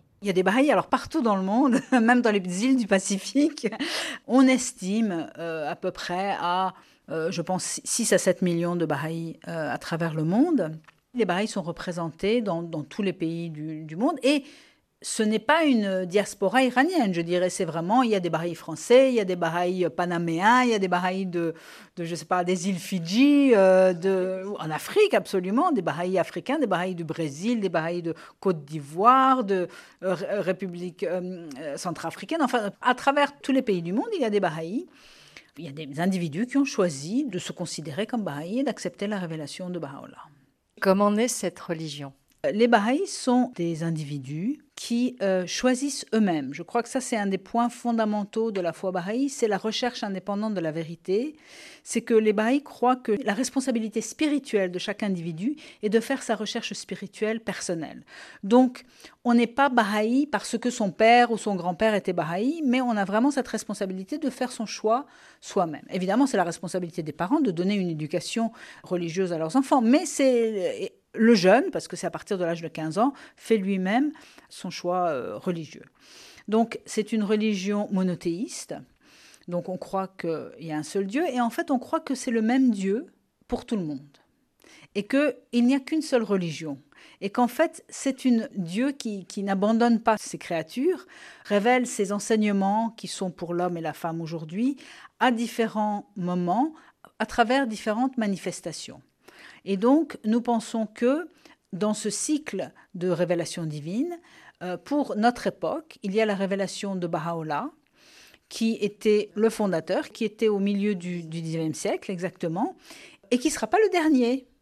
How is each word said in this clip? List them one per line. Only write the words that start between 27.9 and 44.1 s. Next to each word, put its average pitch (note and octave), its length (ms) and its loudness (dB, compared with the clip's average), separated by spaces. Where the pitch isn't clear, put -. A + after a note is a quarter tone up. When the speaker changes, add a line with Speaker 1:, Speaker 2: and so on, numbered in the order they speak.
Speaker 1:
de E3 120 -4
Côte E3 240 0
d'Ivoire, G#3 800 4
de, F#3+ 240 0
euh, F3 120 0
Ré-, F3+ 260 -2
République, F3+ 640 -4
euh, F3+ 420 -4
euh, D#3 160 -8
centrafricaine. F3+ 680 -6
Enfin, A#3+ 280 0
à B3 120 4
travers C#4 460 2
tous - 120 -2
les C4 100 4
pays F#3+ 200 0
du E3+ 100 -4
monde, D4 220 0
il F4+ 60 -2
y C4+ 40 0
a A3 60 0
des G3+ 100 2
Bahaïs. E3+ 440 -2
Il D#3 60 -12
y E3 40 -10
a C#3 40 -12
des C#3+ 280 -8
individus F3 460 -2
qui C4 120 -2
ont C#4 60 4
choisi F#3 600 -2
de F#3+ 140 -6
se - 140 -8
considérer D#3+ 540 -8
comme A3 180 -4
Bahaïs E3+ 360 -4
et C#4 40 0
d'accepter G3+ 420 -6
la G#3 120 -4
révélation E3 520 -8
de F3+ 80 -6
Baha'u'lláh. - 500 -14
Speaker 2:
Comment G3+ 320 4
naît A3 160 2
cette - 300 -4
religion ? D3 540 -8
Speaker 1:
Les A3 160 4
Bahaïs A#3+ 440 4
sont B3 440 2
des E3+ 260 -2
individus D#3 800 -4